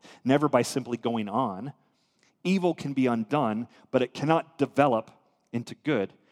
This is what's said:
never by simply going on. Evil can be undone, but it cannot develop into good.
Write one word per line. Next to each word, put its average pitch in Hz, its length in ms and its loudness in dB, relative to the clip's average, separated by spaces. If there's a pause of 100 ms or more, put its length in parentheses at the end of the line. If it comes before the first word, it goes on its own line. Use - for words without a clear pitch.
(240)
never 143 240 4
by 127 140 4
simply 120 360 -4
going 117 300 -2
on. 110 460 -6 (720)
Evil 180 280 2
can 143 180 -8
be 135 160 2
undone, 117 640 -2 (200)
but 127 120 2
it 123 120 -4
cannot 160 440 -2
develop 135 520 2 (440)
into 117 220 -8
good. 113 360 -2 (200)